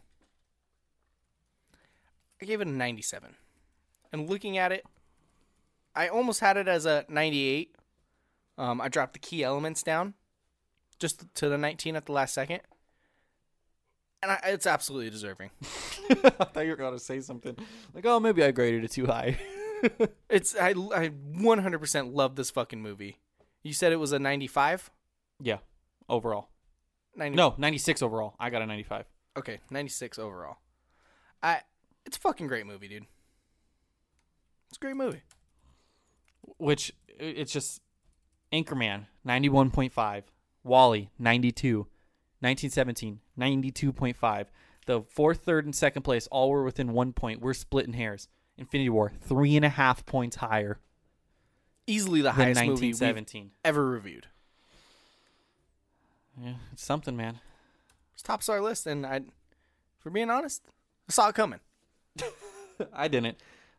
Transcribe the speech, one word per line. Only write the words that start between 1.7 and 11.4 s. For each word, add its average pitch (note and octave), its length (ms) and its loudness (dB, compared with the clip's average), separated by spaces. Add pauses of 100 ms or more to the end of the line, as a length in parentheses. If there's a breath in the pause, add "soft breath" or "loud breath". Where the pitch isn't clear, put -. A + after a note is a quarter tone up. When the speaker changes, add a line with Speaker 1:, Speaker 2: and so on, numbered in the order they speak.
Speaker 1:
I F#3+ 40 -16
gave G#3 160 -2
it F#3 60 -2
a D3 40 -2
ninety-seven. B2 640 -6 (760)
And D3+ 180 -6
looking G3 280 -4
at F#3 140 2
it, F#3+ 140 -6 (1080)
I E3+ 120 0
almost A3+ 320 0
had G3 180 6
it F#3+ 100 -2
as E3+ 180 2
a D3 220 2
ninety-eight. D3 680 0 (800)
Um, B2 240 -4
I C3 80 -2
dropped C3 240 0
the - 60 -20
key D#3+ 240 -6
elements C#3+ 400 -4
down F3 300 -2 (840)
just - 360 -6
to D3 140 0